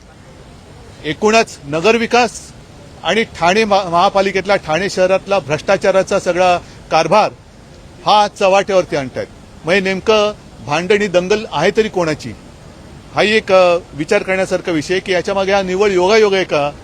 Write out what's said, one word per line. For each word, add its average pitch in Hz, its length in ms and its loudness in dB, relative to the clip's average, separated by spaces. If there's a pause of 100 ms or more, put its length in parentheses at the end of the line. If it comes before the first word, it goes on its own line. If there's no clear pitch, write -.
(1040)
एकूणच 214 600 -2
नगरविकास 220 880 -2 (520)
आणि 202 200 -2
ठाणे 190 400 0
महा-, 202 240 0
महापालिकेतला, 190 680 0
ठाणे 170 340 -4
शहरातला 190 500 0
भ्रष्टाचाराचा 185 800 -2
सगळा 180 400 0 (320)
कारभार 165 400 2 (760)
हा 208 220 4
चव्हाट्यावरती 190 680 0
आणतायत. 123 320 -6 (380)
म्हणजे 185 240 0
नेमकं 208 440 0 (320)
भांडणी 180 420 0
दंगल 185 440 0
आहे 165 260 0
तरी 220 120 0
कोणाची, 156 420 -4 (840)
हाही 190 160 2
एक, 220 200 0
अ, 180 260 4 (160)
विचार 160 300 -2
करण्यासारखा 185 480 -2
विषय 175 280 -2
की 190 120 -6
याच्यामागे 190 400 -2
हा 202 100 2
निव्वळ 190 300 0
योगायोग 196 420 4
आहे 190 100 0
का 147 280 -2 (120)